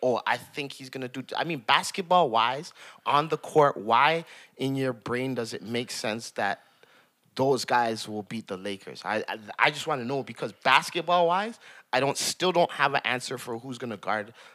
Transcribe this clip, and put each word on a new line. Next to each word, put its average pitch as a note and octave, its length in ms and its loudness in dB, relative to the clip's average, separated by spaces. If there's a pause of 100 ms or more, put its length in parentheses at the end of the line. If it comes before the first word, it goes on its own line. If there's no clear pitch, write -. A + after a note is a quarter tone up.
"Oh, A#2+ 240 0
I A#2 120 0
think C#3 340 -10
he's C3 180 -16
gonna C3 200 -8
do," C3 120 -10
t-, - 140 -12
I - 80 -2
mean, D#3 240 -4
basketball-wise, D3+ 1040 2 (340)
on C#3+ 220 4
the D#3 100 -2
court, - 400 4
why C#3 480 4 (320)
in C3+ 180 -2
your C3+ 180 0
brain B2 420 -4
does A#2 180 -4
it - 80 -8
make A#2+ 300 -6
sense A2+ 400 -4
that G2+ 300 -2 (760)
those C3+ 300 2
guys A#2 420 2
will G#2+ 160 -6
beat A2 240 -10
the F#2+ 100 -8
Lakers? F#2+ 460 -10
I, G#2 240 -2
I, G#2+ 100 -8 (220)
I C#3 120 6
just D3 140 -8
wanna C#3 200 -4
know C3+ 180 -4
because A2+ 300 -10 (100)
basketball-wise, F3 960 2 (320)
I B2+ 80 2
don't, C#3 180 2
still - 340 0
don't F3 200 2
have C#3 240 2
an C3+ 100 0
answer B2 320 -4
for A#2+ 220 -8
who's B2+ 180 -10
gonna A#2+ 200 -8
guard G#2 360 -6 (220)